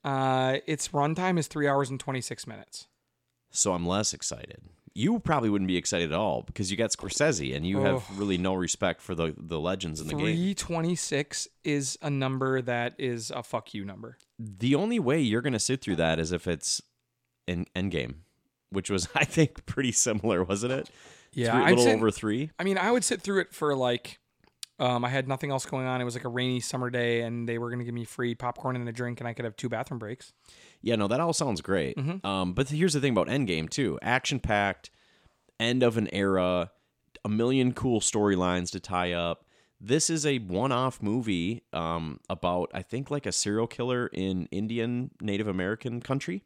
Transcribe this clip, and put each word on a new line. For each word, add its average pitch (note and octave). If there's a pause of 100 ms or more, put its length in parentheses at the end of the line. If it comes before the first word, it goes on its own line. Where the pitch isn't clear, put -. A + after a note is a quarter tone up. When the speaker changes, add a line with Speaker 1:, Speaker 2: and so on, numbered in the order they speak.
Speaker 1:
Uh, C3
its D#3
runtime E3+
is D3
three D3
hours C#3
and C3+
twenty-six -
minutes. - (640)
Speaker 2:
So -
I'm F2
less G2+
excited. - (380)
You F#3+
probably C#3
wouldn't G2
be F2+
excited E2+
at E2+
all F2
because F#2+
you G2
got A2+
Scorsese F#2
and D#2
you G2
have -
Speaker 1:
Ugh. - (140)
Speaker 2:
really G2
no F#2
respect F2+
for F#2
the, D#2+
the E2
legends E2+
in D#2
the D#2
game. D2 (160)
Speaker 1:
Three F#3
twenty-six E3 (160)
is C#3+
a D3+
number C3
that A#2+
is A#2+
a A#2+
fuck -
you G2+
number. G#2+ (200)
Speaker 2:
The A2+
only A3
way D3
you're A#2
gonna C3
sit B2+
through F#2+
that D#2+
is E2
if F2
it's - (680)
in F2+
Endgame, D#2+ (540)
which F#2+
was, F2+
<laughs> -
I D3
think, -
pretty B2+
similar, G#2
wasn't G2+
it? - (420)
Speaker 1:
Yeah, A#2
Speaker 2:
Three, B2+
a C3+
Speaker 1:
I'd D3+
Speaker 2:
little B2
Speaker 1:
sit, A2+
Speaker 2:
over A2
three. A#2
Speaker 1:
I F3
mean, F#3+
I F#3+
would A#3+
sit G#3+
through G3
it -
for, D3
like, B2 (600)
um, B2
I B2
had C3
nothing C3+
else C3+
going C3
on. B2+
It B2
was, A#2+
like, B2
a B2+
rainy B2
summer B2+
day, A#2+
and A#2
they A#2
were A#2
gonna B2
give A#2+
me A#2
free A#2+
popcorn B2+
and A#2+
a A#2
drink, A#2+
and A#2+
I A#2
could A#2+
have A2
two B2
bathroom A#2
breaks. A2 (480)
Speaker 2:
Yeah, A2+
no, G2+
that B2+
all E3
sounds A#2
great. F2
Speaker 1:
Mm-hmm. E3
Speaker 2:
Um, F#2
but C3
here's D3+
the C#3
thing C3
about F#2+
Endgame, F2+
too. G2+
Action-packed, G#2+ (680)
end B2
of A#2
an G#2+
era, F#2 (540)
a G#2+
million B2
cool A#2+
storylines F2+
to F#2+
tie F2+
up. E2+ (360)
This C#3+
is D#3+
a C#3
one-off A#2+
movie, G#2+ (100)
um, E2 (100)
about, F2+
I -
think, C3+
like, C#3+
a F2+
serial A2
killer B2
in F#2
Indian A#2 (100)
Native G#2
American G#2
country. C#3+